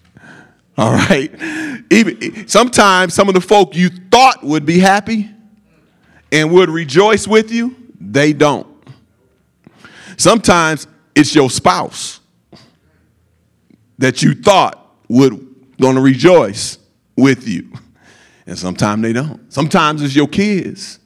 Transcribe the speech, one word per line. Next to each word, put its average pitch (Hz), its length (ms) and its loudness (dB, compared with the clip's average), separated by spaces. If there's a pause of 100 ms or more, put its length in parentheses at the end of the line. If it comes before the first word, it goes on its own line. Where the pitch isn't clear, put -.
(760)
All 113 160 0
right? 151 400 -2 (580)
Even, 214 560 -2
sometimes 196 680 0
some 202 120 2
of 190 80 0
the 185 60 2
folk 202 340 2
you 180 140 0
thought - 540 2
would 147 240 -4
be 170 120 0
happy 202 520 0 (1000)
and 156 220 0
would 180 160 4
rejoice 170 580 0
with 220 240 0
you, 233 240 -6 (240)
they 139 360 0
don't. 139 340 -2 (1500)
Sometimes 170 680 0 (300)
it's 151 180 0
your 135 140 4
spouse - 720 -4 (1800)
that 127 260 -2
you 147 120 2
thought - 600 0 (140)
would 123 720 0
gonna 131 220 2
rejoice 135 720 2 (400)
with 131 320 0
you. 85 240 -10 (760)
And 87 120 -14
sometimes 104 420 -4
they 113 140 -4
don't. 135 360 -8
Sometimes 151 520 -2
it's 135 120 -6
your 143 140 0
kids. 196 760 -6